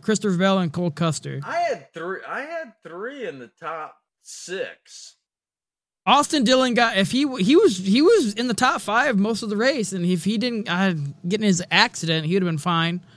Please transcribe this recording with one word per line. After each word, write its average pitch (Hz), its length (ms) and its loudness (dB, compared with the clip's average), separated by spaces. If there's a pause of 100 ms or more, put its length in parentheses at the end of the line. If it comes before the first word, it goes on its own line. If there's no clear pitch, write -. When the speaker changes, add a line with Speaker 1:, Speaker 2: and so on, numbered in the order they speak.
Speaker 1:
Christopher 208 340 0
Bell, 190 240 2
and 170 140 -2
Cole 175 180 -2
Custer. 147 540 -4
Speaker 2:
I 302 140 -8
had 254 340 -4
three, 175 340 -8
I 190 140 -8
had 320 320 -10 (100)
three 220 420 -12
in 143 140 -10
the 120 80 -16 (140)
top 160 340 -10 (280)
six. - 880 -14 (920)
Speaker 1:
Austin 277 400 2
Dillon 254 280 4
got, 226 220 2
if 190 160 0
he, 277 160 0 (160)
he 269 140 6
was, 339 220 4
he 196 220 2
was 330 340 4
in 240 120 -2
the 240 60 0
top 254 260 0
five 233 400 0
most 214 240 0
of 214 60 -8
the 208 80 -4
race, 254 340 0
and 180 140 -2
if 180 180 0
he 214 140 0
didn't, 233 320 -4
uh, 180 240 2 (340)
get 214 140 -2
in 214 40 0
his 180 240 4
accident, 165 560 2
he 165 80 0
would 190 100 2
have 180 40 0
been 160 100 -2
fine. 170 440 0 (160)